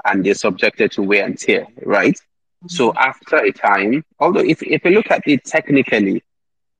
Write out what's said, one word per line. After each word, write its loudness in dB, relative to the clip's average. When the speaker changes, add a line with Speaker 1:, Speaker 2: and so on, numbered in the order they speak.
Speaker 1:
and 0
they're 2
subjected -2
to -4
wear 0
and -8
tear, -2
right? 2
So 0
Speaker 2:
Mm-hmm. -6
Speaker 1:
after -2
a 2
time, 0
although 2
if, 0
if -4
you 2
look 2
at 0
it 0
technically, 0